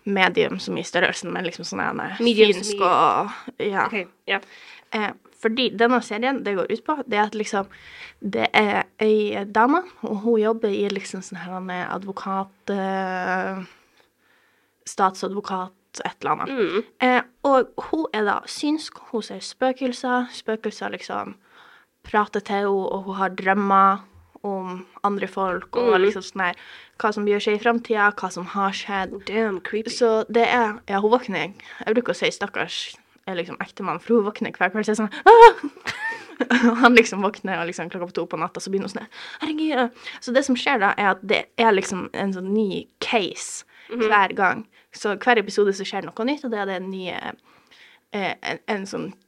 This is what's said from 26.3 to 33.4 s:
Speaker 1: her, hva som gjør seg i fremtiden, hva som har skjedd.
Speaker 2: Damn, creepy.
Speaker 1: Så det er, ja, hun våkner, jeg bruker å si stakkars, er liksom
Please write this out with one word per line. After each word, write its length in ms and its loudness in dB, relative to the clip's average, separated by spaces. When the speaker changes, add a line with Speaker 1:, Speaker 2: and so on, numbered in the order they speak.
Speaker 1:
her, 100 -2
hva 140 0
som 120 -4
gjør 160 2
seg 140 0
i 80 -4
fremtiden, 520 2
hva 160 -6
som 140 -8
har 260 -2
skjedd. 540 -6
Speaker 2:
Damn, 360 -2
creepy. 280 -6
Speaker 1:
Så 420 2
det 160 4
er, 400 2
ja, 140 0
hun 100 2
våkner, 420 0
jeg 100 2
bruker 180 0
å 20 -8
si 160 0
stakkars, 640 -6
er 80 -6
liksom 220 -6